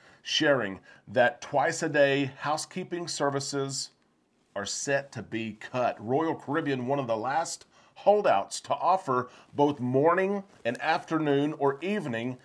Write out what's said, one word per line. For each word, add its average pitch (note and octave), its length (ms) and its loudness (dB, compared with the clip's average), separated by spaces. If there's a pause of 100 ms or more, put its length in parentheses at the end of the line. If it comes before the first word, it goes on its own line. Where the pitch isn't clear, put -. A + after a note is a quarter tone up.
(260)
sharing A#2+ 540 2 (260)
that A#2+ 360 2
twice D3 400 -2
a D#3+ 60 -2
day C#3 500 2
housekeeping F3 680 -6
services C#3 840 -4 (680)
are G2+ 80 -6
set C#3 480 -2
to A2+ 100 -10
be A2 380 -6
cut. A#2 420 -2
Royal C#3+ 320 0
Caribbean, C#3 520 -2
one C#3 120 0
of C3 80 -4
the A2+ 100 0
last C#3+ 500 -4 (300)
holdouts G3 680 4
to - 100 -4
offer C3 560 0 (240)
both C#3+ 280 2
morning E3+ 640 2 (220)
and A#2+ 160 -2
afternoon D3+ 800 0
or C#3 240 2
evening B2+ 640 -4